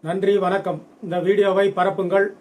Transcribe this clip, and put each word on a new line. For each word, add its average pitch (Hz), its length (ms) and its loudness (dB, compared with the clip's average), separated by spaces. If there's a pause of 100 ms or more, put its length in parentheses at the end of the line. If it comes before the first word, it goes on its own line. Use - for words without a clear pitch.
நன்றி, 196 360 0
வணக்கம். 185 440 -2 (220)
இந்த 180 160 -4
வீடியோவை 196 560 2
பரப்புங்கள் 190 520 0 (140)